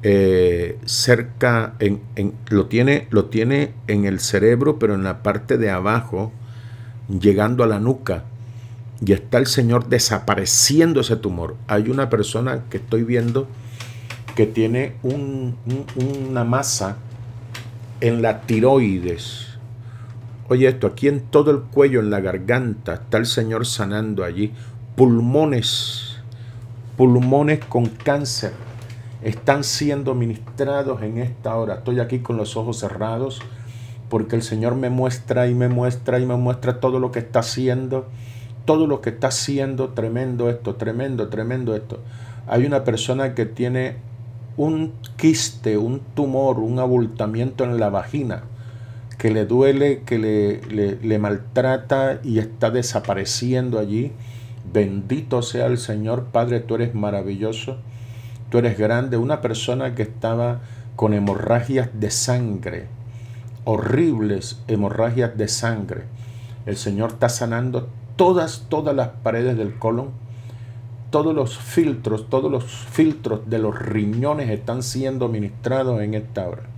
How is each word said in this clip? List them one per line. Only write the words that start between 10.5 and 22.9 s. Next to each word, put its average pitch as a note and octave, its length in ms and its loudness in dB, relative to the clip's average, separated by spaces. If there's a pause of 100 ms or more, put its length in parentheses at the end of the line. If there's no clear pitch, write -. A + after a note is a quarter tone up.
ese A2+ 140 2
tumor. F2 400 -4 (120)
Hay G#2+ 220 2
una C3+ 180 2
persona A#2+ 600 0
que - 80 -4
estoy A2+ 260 0
viendo A#2+ 420 2 (880)
que A2 120 6
tiene A#2 560 0
un, C3+ 540 -4 (100)
un, C3 640 -4
una A#2+ 140 0
masa A#2 520 0 (1040)
en A#2 220 2
la A2 200 2
tiroides. A2 1160 2 (920)
Oye B2+ 200 6
esto, B2+ 180 2
aquí C#3 220 2
en C#3+ 120 2
todo D3 300 6
el C#3 100 6
cuello, B2+ 400 6
en G#2+ 100 2
la G2+ 100 2
garganta, F#2+ 760 0